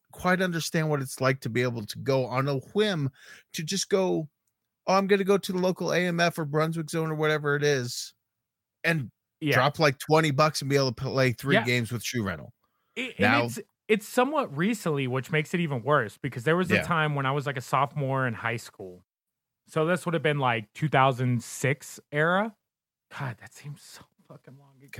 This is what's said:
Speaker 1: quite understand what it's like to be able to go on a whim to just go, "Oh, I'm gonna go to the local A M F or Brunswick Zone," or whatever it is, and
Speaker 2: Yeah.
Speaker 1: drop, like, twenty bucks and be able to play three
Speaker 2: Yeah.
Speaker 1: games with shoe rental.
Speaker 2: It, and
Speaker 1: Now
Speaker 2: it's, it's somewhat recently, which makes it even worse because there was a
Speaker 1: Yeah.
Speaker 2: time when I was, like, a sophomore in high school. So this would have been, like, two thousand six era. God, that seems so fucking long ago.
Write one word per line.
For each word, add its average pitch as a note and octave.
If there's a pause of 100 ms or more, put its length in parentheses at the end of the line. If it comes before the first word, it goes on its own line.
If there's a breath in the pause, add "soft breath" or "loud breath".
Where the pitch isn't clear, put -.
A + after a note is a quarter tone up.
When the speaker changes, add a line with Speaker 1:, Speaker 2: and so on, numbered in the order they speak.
(120)
Speaker 1:
quite F3+
understand E3
what C#3+
it's -
like C3+
to A#2+
be B2
able A#2
to -
go C3
on C3
a C#3 (140)
whim F#3+ (440 loud breath)
to E3
just F#3
go, F3+ (580)
"Oh, F#3
I'm G3
gonna G3
go G3
to F#3+
the F#3
local F3+
A D#3
M E3+
F E3+
or D#3+
Brunswick D#3
Zone," D#3+
or D#3
whatever D3+
it D3
is, C3 (720)
and D#3 (300)
Speaker 2:
Yeah. C#3+
Speaker 1:
drop, C#3
like, D3
twenty D#3
bucks D#3
and C#3
be C#3+
able C3+
to C3
play B2+
three C#3
Speaker 2:
Yeah. A3
Speaker 1:
games B2
with A#2
shoe A#2+
rental. F2 (400)
Speaker 2:
It, B3
and -
Speaker 1:
Now A2+
Speaker 2:
it's, A#2+ (300)
it's G#3+
somewhat B3+
recently, D#3+
which B2+
makes D#3
it F3+
even C#3
worse B2+
because A#2
there D#3+
was F#3
a G2+
Speaker 1:
Yeah. -
Speaker 2:
time D#3
when C3+
I C3+
was, C#3+
like, C#3
a -
sophomore C3+
in A#2
high A#2
school. F#2 (640)
So D#3
this F3
would E3+
have D3+
been, D3
like, A#2
two D#3
thousand B2+
six - (140)
era. F3+ (640)
God, C3
that -
seems -
so - (260)
fucking -
long C#3
ago. C#3 (120)